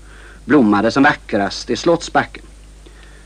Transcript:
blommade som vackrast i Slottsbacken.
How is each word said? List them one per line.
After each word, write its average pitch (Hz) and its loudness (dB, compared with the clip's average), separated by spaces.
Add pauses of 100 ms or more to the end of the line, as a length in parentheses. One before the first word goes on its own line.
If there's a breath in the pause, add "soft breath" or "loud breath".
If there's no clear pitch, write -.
(440 loud breath)
blommade 110 2
som 139 2
vackrast 113 -2
i 117 -4
Slottsbacken. 160 -2 (840 soft breath)